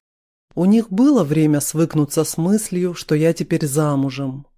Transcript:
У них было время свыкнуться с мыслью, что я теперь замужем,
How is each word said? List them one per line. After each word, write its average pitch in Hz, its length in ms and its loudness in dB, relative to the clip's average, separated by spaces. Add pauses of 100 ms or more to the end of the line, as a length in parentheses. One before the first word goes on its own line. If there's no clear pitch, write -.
(560)
У 170 80 0
них 220 260 2
было 240 320 4
время 151 380 2
свыкнуться 156 640 -2
с - 120 -8
мыслью, 180 580 -2
что - 200 -4
я 160 180 2
теперь 160 340 -2
замужем, 139 800 -2 (120)